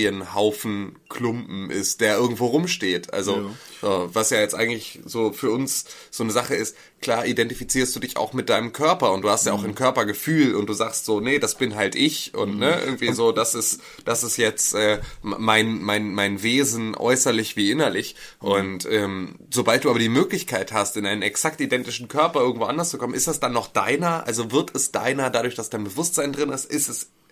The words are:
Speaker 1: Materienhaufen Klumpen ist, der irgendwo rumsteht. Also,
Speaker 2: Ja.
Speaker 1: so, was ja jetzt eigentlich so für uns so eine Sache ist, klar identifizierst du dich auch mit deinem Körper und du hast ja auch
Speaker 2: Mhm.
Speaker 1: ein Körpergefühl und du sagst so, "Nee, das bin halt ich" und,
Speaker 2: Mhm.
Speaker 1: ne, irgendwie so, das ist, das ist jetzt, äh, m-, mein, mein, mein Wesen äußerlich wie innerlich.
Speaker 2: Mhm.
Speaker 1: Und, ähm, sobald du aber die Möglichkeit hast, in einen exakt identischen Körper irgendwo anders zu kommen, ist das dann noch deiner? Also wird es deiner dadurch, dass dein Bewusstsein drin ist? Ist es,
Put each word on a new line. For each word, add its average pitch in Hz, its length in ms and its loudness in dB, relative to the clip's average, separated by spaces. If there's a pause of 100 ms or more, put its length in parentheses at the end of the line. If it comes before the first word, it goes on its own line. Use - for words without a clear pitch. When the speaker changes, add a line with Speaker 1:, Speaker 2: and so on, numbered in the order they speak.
Speaker 1:
Materienhaufen 101 880 -2 (140)
Klumpen 113 600 -6
ist, 98 320 -2
der 104 160 4
irgendwo 117 300 2
rumsteht. 127 680 0
Also, 98 240 0
Speaker 2:
Ja. 101 120 -4 (320)
Speaker 1:
so, 92 320 0
was 110 180 2
ja 113 80 4
jetzt 104 160 0
eigentlich 113 500 -4
so 110 260 0
für 110 200 0
uns 131 340 -2 (260)
so - 120 -4
eine 110 100 -2
Sache 123 220 0
ist, - 200 -4 (260)
klar 117 240 0
identifizierst 120 720 0
du - 40 -8
dich - 180 -6
auch 110 160 -2
mit 123 160 -2
deinem 110 240 0
Körper 151 400 2
und 95 80 -2
du 101 80 2
hast 110 160 2
ja 98 80 2
auch 101 80 -2
Speaker 2:
Mhm. 101 80 -4
Speaker 1:
ein 101 60 -8
Körpergefühl 131 800 2
und 104 120 0
du 110 60 -4
sagst 110 320 -2
so, 107 140 2
"Nee, 131 200 2
das - 160 0
bin 113 200 -2
halt 98 200 0
ich" - 400 0
und, 101 200 -2
Speaker 2:
Mhm. 104 40 -4
Speaker 1:
ne, 147 240 2
irgendwie 123 300 -2
so, 113 180 4
das 110 240 0
ist, - 240 -2 (260)
das 117 180 0
ist 113 140 -2
jetzt, 110 360 0
äh, 107 220 4 (280)
m-, 101 140 -4
mein, 110 440 2
mein, 104 320 -2
mein 101 300 0
Wesen 117 520 0
äußerlich 120 600 2
wie 104 160 2
innerlich. 117 440 0 (260)
Speaker 2:
Mhm. 101 80 -6
Speaker 1:
Und, 95 400 0
ähm, 98 460 -2 (180)
sobald 120 320 2
du 139 40 6
aber 117 100 4
die 113 100 2
Möglichkeit 131 640 0
hast, 104 240 0
in 104 80 -2
einen 101 160 -2
exakt 151 400 -2
identischen 123 460 -4
Körper 151 340 2
irgendwo 117 240 2
anders 160 240 -2
zu - 80 -6
kommen, 123 160 -4
ist - 140 -2
das 160 120 -2
dann 123 140 -2
noch 117 140 -2
deiner? 160 580 4
Also 113 260 -2
wird 160 240 2
es - 160 0
deiner 131 380 2
dadurch, 120 260 2
dass 113 140 -8
dein 107 140 -4
Bewusstsein 143 500 -2
drin 147 160 0
ist? 135 160 -4
Ist 147 240 -2
es, - 200 -8 (220)